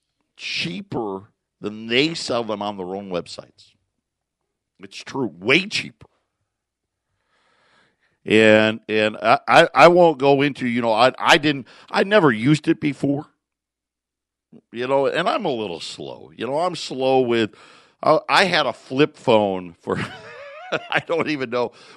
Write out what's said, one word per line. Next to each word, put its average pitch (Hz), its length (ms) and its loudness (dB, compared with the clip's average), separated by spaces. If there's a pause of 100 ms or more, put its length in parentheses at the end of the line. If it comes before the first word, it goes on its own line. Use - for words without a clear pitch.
(360)
cheaper 117 920 -10 (300)
than 107 260 -10
they 139 300 0
sell 120 280 -4
them 107 200 -6
on 104 140 -8
their 92 180 -10
own 98 160 -12
websites. - 600 -12 (1080)
It's - 240 -20
true, 135 340 -6
way 139 300 0
cheaper. - 400 -10 (2250)
And, 110 540 4 (100)
and 107 280 -2
I, 117 300 2
I, 135 240 6
I 147 180 8
won't 175 280 4
go 139 240 2
into, 135 260 -4
you 120 140 -2
know, 117 120 0
I, 123 260 4
I 135 180 4
didn't, 143 300 -4 (240)
I 208 140 0
never 196 260 4
used 123 360 0
it 165 140 0
before, 143 460 -4 (1500)
you 120 120 -8
know, 139 200 0
and 170 240 -2
I'm 277 160 -4
a 156 60 -2
little 104 280 -6
slow. 67 560 -14
You 104 100 -10
know, 139 140 -4
I'm 175 160 -4
slow 131 460 0
with, 117 340 0 (480)
I, 156 240 2
I 160 160 4
had 175 220 -2
a 120 80 -4
flip 143 420 -2
phone 95 640 0
for, 95 180 -6 (420)
<laughs> - 340 -18
I - 340 -4
don't 160 220 -4
even 131 200 -6
know. 120 220 -4 (260)